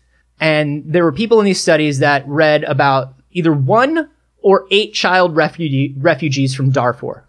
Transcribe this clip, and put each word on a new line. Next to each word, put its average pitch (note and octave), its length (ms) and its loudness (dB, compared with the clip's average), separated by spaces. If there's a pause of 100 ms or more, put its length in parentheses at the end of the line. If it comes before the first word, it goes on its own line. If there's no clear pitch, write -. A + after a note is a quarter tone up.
(400)
and D3+ 460 -2
there E3+ 180 0
were E3 80 2
people A3 280 2
in G#3 60 2
these F#3 140 0
studies D3+ 400 2
that C#3+ 280 0
read D3+ 380 2
about C3+ 500 0 (160)
either E3 200 0
one A#3 600 0 (320)
or F#3+ 260 2
eight G#3 240 0
child F3+ 420 0
refugee, C#3 600 -2
refugees C3+ 560 -2
from C3+ 160 -2
Darfur, B2 600 -4